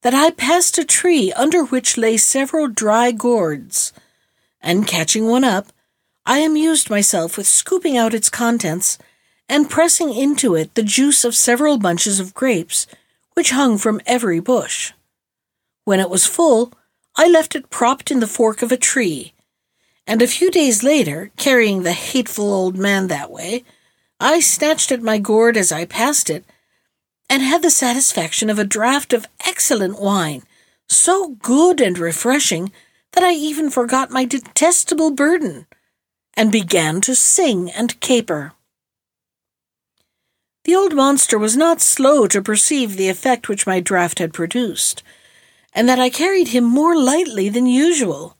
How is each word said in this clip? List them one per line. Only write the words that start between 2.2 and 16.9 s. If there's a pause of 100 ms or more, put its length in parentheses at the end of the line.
dry
gourds, (680)
and
catching
one
up, (580)
I
amused
myself
with
scooping
out
its
contents (500)
and
pressing
into
it
the
juice
of
several
bunches
of
grapes (480)
which
hung
from
every
bush. (920)
When
it
was
full, (440)